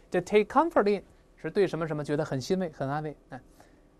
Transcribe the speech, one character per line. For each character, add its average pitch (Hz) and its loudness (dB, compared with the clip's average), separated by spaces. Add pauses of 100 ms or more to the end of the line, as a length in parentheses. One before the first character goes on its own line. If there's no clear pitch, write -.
这 180 0
take 208 4
comfort 262 2
in 202 0 (340)
是 - -8
对 185 4
什 156 -2
么 165 -4
什 151 -4
么 147 -4
觉 147 -2
得 151 0
很 143 -4
欣 185 -2
慰、 175 -4
很 139 -6
安 147 -4
慰。 151 -10 (140)
哎， 131 -16 (580)